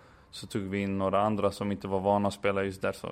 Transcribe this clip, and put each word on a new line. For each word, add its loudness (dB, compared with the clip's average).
så -14
tog -4
vi -4
in -2
några 2
andra 2
som -2
inte -4
var 0
vana 4
att 0
spela 0
just -4
där. 0
Så -8